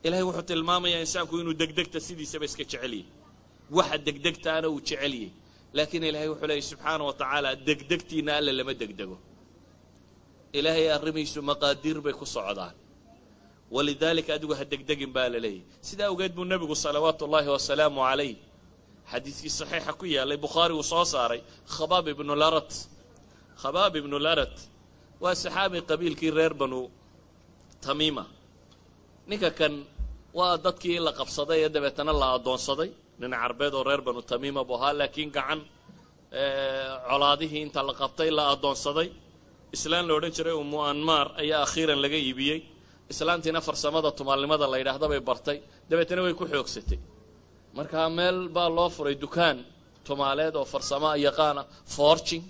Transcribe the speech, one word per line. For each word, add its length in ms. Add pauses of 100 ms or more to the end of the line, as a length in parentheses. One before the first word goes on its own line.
Ilaahay 220
wuxuu 180
tilmaamayaa 580
insaanku 380
inuu 160
degdegta 460
sidiisaba 440
iska 200
jecel 280
yahay. 140 (640)
Waxa 280
degdegtaana 680
uu 120
jecel 340
yahay. 180 (420)
Laakiin 300
Ilaahay 240
wuxuu 180
leeyahay 160
subxaanahu 440
wa 80
tacaala, 420
degdegtiina 800
Alle 160
lama 220
degdego. 420 (1400)
Ilaahay 380
arrimihiisu 500
maqaadiir 600
bay 100
ku 140
socdaan. 480 (960)
Walidaalika 640
adigu 200
ha 100
degdegin 480
baa 160
la 100
leeyahay. 240 (180)
Sidaa 280
awgeed 260
buu 100
Nebigu 320
salawaatullaahi 720
wasalaamu 520
calayh 320 (760)
xadiiskii 420
saxiixa 460
ku 100
yaalay, 300
Bukhaari 380
uu 80
soo 220
saaray, 360 (260)
Khabaab 420
ibnu 280
Larat. 340 (880)
Khabaab 380
ibnu 220
Larat 360 (680)
waa 140
saxaabi 460
qabiilkii 500
reer 240
Banu 260 (1000)
Tamiima. 460 (1040)
Ninka 240
kan 240 (600)
waa 220
dadkii 440
la 120
qabsaday 480
ee 80
dabeetana 440
la 220
addoonsaday. 560 (260)
Nin 140
Carbeed 440
oo 80
reer 200
Banu 200
Tamiima 420
buu 120
ahaa, 160
laakiin 400
gacan, 280 (680)
ee, 600 (180)
colaadihii 560
inta 200
la 120
qabtay 360
la 200
addoonsaday. 580 (640)
Islaan 340
la 80
odhan 180
jiray 200
Ummu 300
Anmaar 440 (100)
ayaa 260
akhiiran 380
laga 160
iibiyey. 440 (500)
Islaantiina 500
farsamada 500
tumaalnimada 560
la 120
yidhaahdo 300
bay 120
bartay. 380 (280)
Dabeetana 360
way 120
ku 120
xoogsatay. 520 (760)
Markaa 340
meel 300 (100)
baa 200
loo 200
furay 260
dukaan 440 (460)
tumaaleed 520
oo 80
farsamo 500
yaqaana, 480 (220)
forging. 640